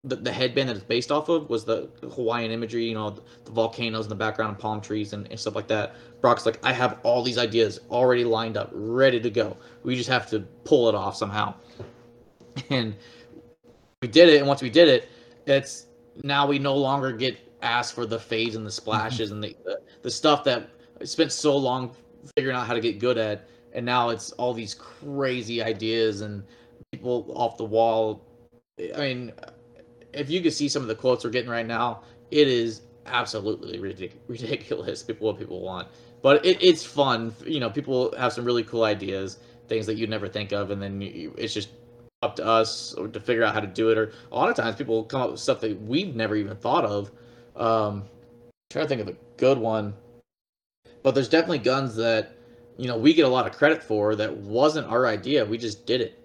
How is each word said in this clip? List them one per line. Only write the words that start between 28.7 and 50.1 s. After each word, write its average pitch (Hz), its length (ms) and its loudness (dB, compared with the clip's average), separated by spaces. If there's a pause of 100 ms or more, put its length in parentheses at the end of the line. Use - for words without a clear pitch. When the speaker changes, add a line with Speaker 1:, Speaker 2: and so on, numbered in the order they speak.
Speaker 1:
I - 40 -6
mean, 123 320 -6 (840)
if 139 160 -8
you 180 120 0
could 165 120 2
see 143 160 -2
some 139 120 -2
of 120 60 -8
the 110 80 -4
quotes 127 280 0
we're 120 60 -4
getting 123 200 -2
right 117 160 -4
now, 117 360 -2 (300)
it 151 160 8
is 117 340 0 (240)
absolutely 107 760 -4
ridic-, 92 380 -10 (100)
ridiculous, - 760 -8
people, 110 240 -6
what 104 100 -2
people 92 240 -10
want. 92 260 -10 (340)
But 143 240 6
it, 185 160 4
it's 175 220 6
fun. 117 500 0 (120)
You 151 140 -4
know, 120 100 -2
people 127 480 -2
have 123 160 0
some 123 120 -6
really 120 180 2
cool 113 200 -2
ideas, 98 540 -2 (300)
things 110 180 -2
that 107 100 -2
you'd 110 140 -4
never 104 180 -6
think 101 240 -8
of, 101 200 -4
and 98 100 -6
then 98 200 -6
you, 82 360 -10
it's - 160 -6
just 104 160 -6 (520)
up - 160 -2
to 80 80 -6
us 113 500 2
to 104 240 -8
figure 117 240 2
out 104 100 2
how 107 60 0
to 107 80 -6
do 110 220 0
it. 110 80 4
Or 110 140 0 (200)
a - 40 -8
lot 135 140 2
of 151 60 0
times 113 200 -2
people 113 280 -2
come 131 180 -4
up 123 100 -2
with - 80 -12
stuff 131 220 -2
that 104 220 -4
we've 143 320 -2
never 110 200 -2
even 101 220 -4
thought 135 280 0
of. 101 260 -4 (440)
Um, 104 500 0 (680)
trying 156 140 -2
to - 40 -6
think 127 120 -2
of 98 60 -6
a 90 80 -10 (220)
good 131 220 4
one. 110 340 -2 (1120)